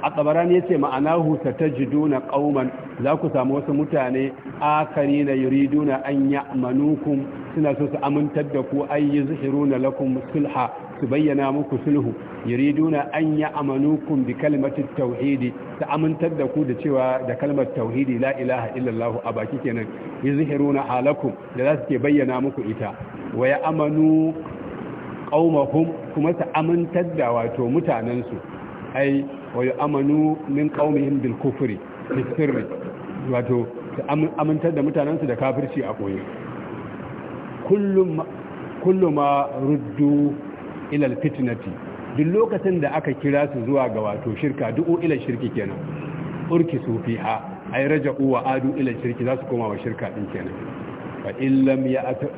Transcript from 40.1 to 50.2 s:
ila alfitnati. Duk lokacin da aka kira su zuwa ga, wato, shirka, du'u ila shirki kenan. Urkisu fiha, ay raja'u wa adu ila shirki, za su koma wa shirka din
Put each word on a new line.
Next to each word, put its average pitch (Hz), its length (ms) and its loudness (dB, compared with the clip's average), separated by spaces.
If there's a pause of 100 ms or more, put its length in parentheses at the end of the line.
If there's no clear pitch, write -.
ila 147 140 2
alfitnati. 120 640 -2 (480)
Duk 151 160 4
lokacin 196 480 2
da 143 120 0
aka 156 200 0
kira 143 400 2
su 120 120 -4
zuwa 135 240 2
ga, 110 120 -2
wato, 104 340 -4
shirka, 135 360 -2
du'u 165 320 2
ila 156 160 2
shirki 117 300 -4
kenan. 98 280 -4 (720)
Urkisu 151 560 0
fiha, 110 360 -2 (320)
ay 135 140 2
raja'u 139 440 2
wa 120 140 2
adu 131 320 0
ila 131 140 0 (100)
shirki, 120 240 -2
za 127 120 0
su - 80 -8
koma 117 220 -2
wa 101 120 -4
shirka 110 360 -6
din 104 160 -6